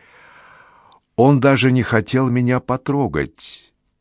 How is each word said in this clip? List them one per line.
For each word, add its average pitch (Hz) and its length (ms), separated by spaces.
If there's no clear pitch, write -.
Он 135 240
даже 127 320
не 127 120
хотел 127 460
меня 123 300
потрогать. 123 1120